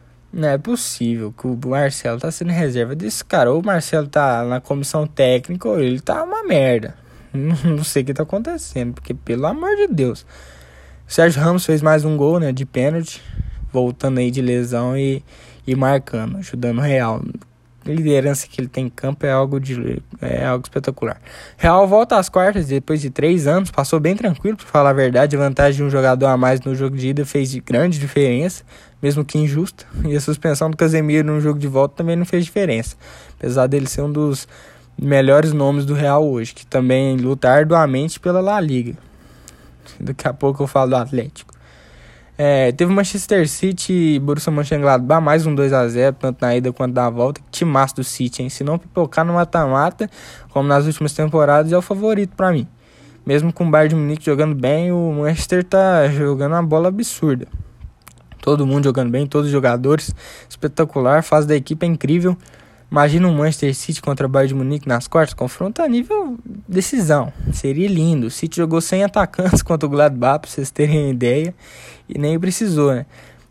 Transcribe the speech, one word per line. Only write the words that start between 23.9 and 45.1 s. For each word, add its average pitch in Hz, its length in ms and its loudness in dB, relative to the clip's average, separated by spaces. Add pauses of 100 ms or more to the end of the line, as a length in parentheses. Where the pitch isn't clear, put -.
bem 170 160 0
tranquilo, 208 400 -2
pra - 100 -14
falar 143 260 4
a - 20 4
verdade. 135 420 4
A 139 40 0
vantagem 139 380 2
de 143 60 0
um 139 60 0
jogador 131 380 4
a 131 100 4
mais 127 240 2
no 135 120 -4
jogo 135 220 -4
de 131 140 -4
ida 143 160 -2
fez 135 260 -2
de 127 80 -8
grande 156 400 0
diferença, 139 640 0 (380)
mesmo 143 240 0
que 156 120 -4
injusta. 151 480 -2 (200)
E 147 100 -2
a 147 60 -2
suspensão 156 500 -2
do 156 60 -8
Casemiro 156 500 2
no 151 140 0
jogo 147 180 0
de 143 80 -4
volta 135 300 0
também 170 180 -2
não 175 100 -2
fez 175 200 0
diferença, 139 500 -4 (420)
apesar 127 300 0
dele 135 200 0
ser - 140 -6
um 147 100 -2
dos 147 360 -2 (500)
melhores 139 540 4
nomes 143 340 0
do 143 80 -2
Real 147 320 2
hoje, 120 280 -4
que - 120 -20
também 131 520 0
luta 127 320 0
arduamente 151 680 2
pela 180 220 0
La 196 220 0
Liga. 127 360 -2 (1040)
Daqui - 260 -6
a 127 80 -2
pouco 139 300 -2
eu 139 40 -2
falo 131 240 2
do 131 40 2
Atlético. - 580 -6 (800)
É, 139 360 2
teve 175 200 2
Manchester 196 560 0
City 185 460 -4
e 160 260 2
Borussia 147 320 -2
Mönchengladbach, 143 720 2